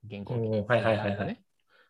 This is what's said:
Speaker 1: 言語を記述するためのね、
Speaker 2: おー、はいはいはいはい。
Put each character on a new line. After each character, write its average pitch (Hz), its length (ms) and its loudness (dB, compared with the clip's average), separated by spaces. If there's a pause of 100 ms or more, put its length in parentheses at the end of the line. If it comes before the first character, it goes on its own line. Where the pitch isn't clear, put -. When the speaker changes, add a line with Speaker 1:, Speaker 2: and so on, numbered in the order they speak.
Speaker 1:
言 104 180 -10
語 98 120 -6
を 117 40 -2
記 113 60 -2
述 110 80 -2
す 107 80 2
る 101 60 -2
た 123 80 4
め 113 80 4
の - 0 -
ね、 113 80 4
Speaker 2:
お - 0 -
ー、 - 20 6
は - 20 4
い 104 40 2
は 104 80 -2
い 101 40 0
は 101 60 -2
い - 100 -2
は 190 60 -2
い。 - 100 -14 (480)